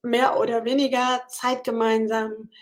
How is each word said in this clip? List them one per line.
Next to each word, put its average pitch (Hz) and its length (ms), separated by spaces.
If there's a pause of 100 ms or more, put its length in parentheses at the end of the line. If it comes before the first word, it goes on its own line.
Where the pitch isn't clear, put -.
mehr 240 360
oder 220 260
weniger 254 640
Zeit 254 360
gemeinsam 220 880 (120)